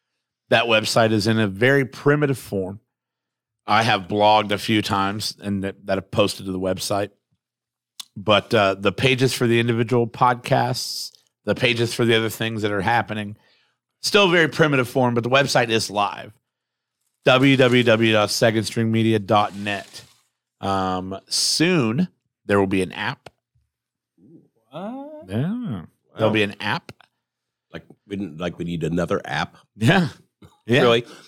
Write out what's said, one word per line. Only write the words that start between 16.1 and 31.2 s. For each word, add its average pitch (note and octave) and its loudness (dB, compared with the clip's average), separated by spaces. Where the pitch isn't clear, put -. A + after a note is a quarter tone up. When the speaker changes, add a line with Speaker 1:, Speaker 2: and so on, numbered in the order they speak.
Speaker 1:
W C3+ 6
W B2 4
W A2+ 4
dot G#2 2
second A2+ 2
string A2+ -4
media A2 2
dot G#2 0
net. G2+ -8
Um, F#2+ -4
soon D#3 0
there G2+ 2
will G2 2
be F#2+ 0
an F2+ -4
app. G#2+ -10
Speaker 2:
What? C4 -16
Speaker 1:
Yeah. D3 -6
There'll A2 0
Speaker 3:
Wow. - -
Speaker 1:
be G#2+ 0
an G2+ -6
app. G#2+ -6
Speaker 3:
Like E2 -16
we G2+ -10
didn't, E2+ -10
like F2 -8
we F2 -8
need E2+ -6
another E2+ -2
app. D#2 -6
Speaker 1:
Yeah. D3+ 2
Yeah. B2 2
Speaker 3:
Really? A#2+ 4
Speaker 1:
And - -20
Speaker 3:
You - -20